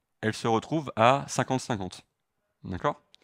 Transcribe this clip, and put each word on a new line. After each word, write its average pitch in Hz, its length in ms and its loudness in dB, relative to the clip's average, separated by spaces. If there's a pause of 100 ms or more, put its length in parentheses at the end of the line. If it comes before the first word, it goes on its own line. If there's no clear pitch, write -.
(200)
elle 110 140 0
se - 120 -4
retrouve 131 480 0
à 131 320 4
cinquante 131 360 -2
cinquante. 95 400 -6 (640)
D'accord ? 147 380 -4 (220)